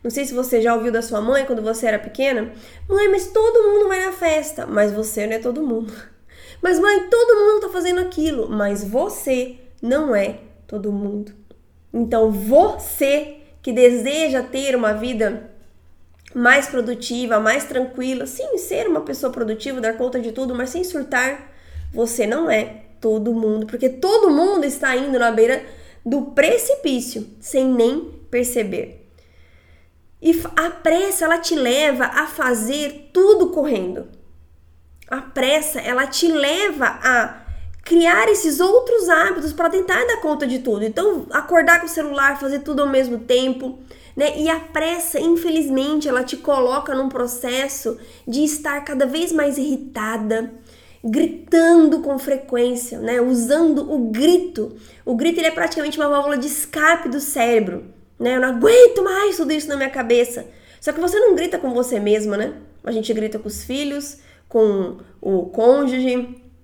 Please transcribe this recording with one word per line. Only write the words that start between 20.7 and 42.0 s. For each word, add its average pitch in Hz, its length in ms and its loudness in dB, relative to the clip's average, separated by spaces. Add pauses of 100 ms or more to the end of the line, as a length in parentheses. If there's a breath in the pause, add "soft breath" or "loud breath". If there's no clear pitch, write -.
sem 349 120 -6
surtar, 277 680 -4 (400 loud breath)
você 233 340 -2
não 277 240 -2
é 214 340 -4 (180)
todo 220 320 0
mundo, 220 320 -2
porque 247 240 -2
todo 392 400 2
mundo 330 340 2
está 269 320 -2
indo 269 220 -2
na 233 120 4
beira 226 320 2 (420 loud breath)
do 247 180 -2 (100)
precipício, 294 960 0 (100)
sem 262 280 -2
nem 254 440 2 (200)
perceber. 233 760 -4 (1160 soft breath)
E 330 80 4
f-, 330 260 0
a 330 140 0
pressa, 339 560 0
ela 330 100 2
te 330 180 -4
leva 269 520 0
a 302 200 -2
fazer 277 840 -4
tudo 370 380 6
correndo. 226 580 -4 (1000)
A 262 120 -8
pressa, 277 600 -2
ela 247 260 -2
te 330 220 0
leva 302 580 0
a 247 560 0 (420 loud breath)
criar 349 440 4
esses 320 300 2
outros 415 500 4
hábitos 330 440 2
pra 330 160 0
tentar 370 380 0
dar 453 160 -2
conta 294 240 -2
de 247 140 -2
tudo. 214 220 -2
Então, 330 480 0
acordar 339 500 4
com 339 60 -8
o 330 40 -8
celular, 285 500 0